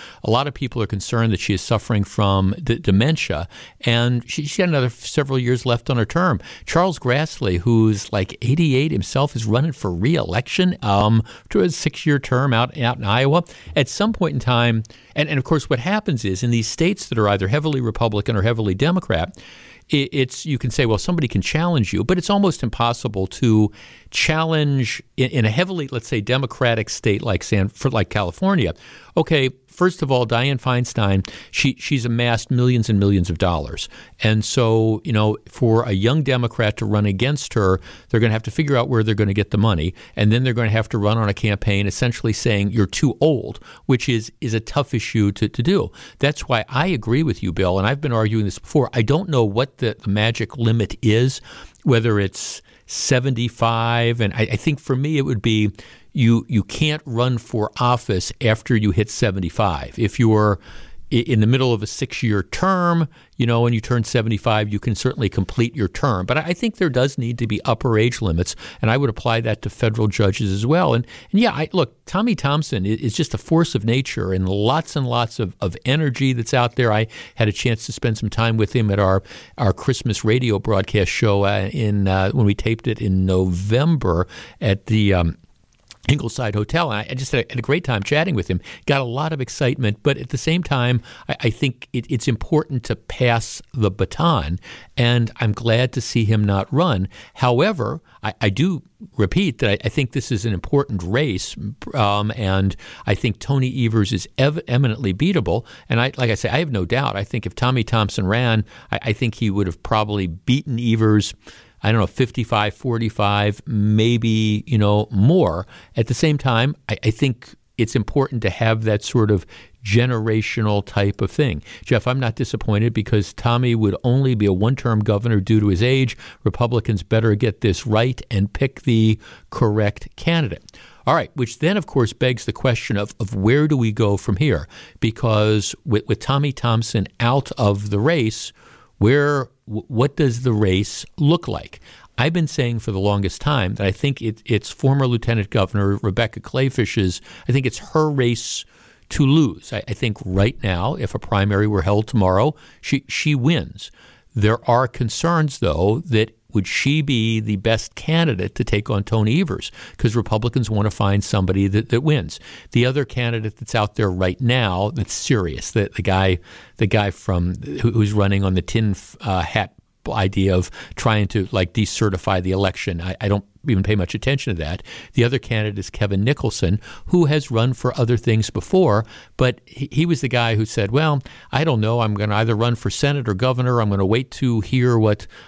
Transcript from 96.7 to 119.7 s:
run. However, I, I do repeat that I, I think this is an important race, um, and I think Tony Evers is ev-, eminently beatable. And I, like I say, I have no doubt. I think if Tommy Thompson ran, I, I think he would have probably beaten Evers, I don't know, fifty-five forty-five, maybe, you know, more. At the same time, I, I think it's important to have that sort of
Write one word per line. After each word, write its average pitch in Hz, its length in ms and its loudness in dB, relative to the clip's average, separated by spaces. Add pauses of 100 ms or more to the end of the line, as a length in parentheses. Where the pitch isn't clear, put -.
run. 135 380 0 (240)
However, 131 680 0 (200)
I, 107 200 -6
I 104 80 2
do 156 320 0 (340)
repeat 143 440 0
that 110 100 0
I, 101 120 0
I 117 60 -2
think 123 240 -2
this - 180 -6
is 104 140 -2
an 117 80 -2
important 101 500 -2
race, 107 540 -2 (380)
um, 104 420 0
and 98 400 0 (300)
I 107 80 2
think - 240 -2
Tony 131 480 0
Evers 110 260 2
is 95 240 -4
ev-, 151 320 0
eminently 110 460 0
beatable. 113 500 0 (240)
And 117 140 0
I, 123 160 -2
like 123 120 0
I 107 40 0
say, 98 160 -2
I 123 80 0
have 165 120 -2
no 101 140 -2
doubt. 117 320 -2
I 98 80 -4
think - 220 -6
if - 80 -10
Tommy 123 280 0
Thompson 107 440 0
ran, 113 400 2 (260)
I, - 120 0
I 123 100 0
think 113 220 -4
he 110 120 -2
would 98 180 0
have 82 160 -6
probably 104 440 0
beaten 123 520 -2
Evers, 110 540 2 (540)
I 107 60 2
don't 113 80 2
know, 92 60 2
fifty-five 110 680 -2
forty-five, 107 920 -2
maybe, 110 1000 2
you 123 120 0
know, 104 320 4
more. 104 560 2 (300)
At 113 100 0
the 123 80 -2
same 151 240 2
time, 131 360 0 (140)
I, 113 160 -2
I 110 60 2
think - 440 -2 (220)
it's 113 180 -2
important 123 460 -2
to 107 80 0
have 110 360 0
that 107 200 0
sort 110 260 2
of 101 140 2 (400)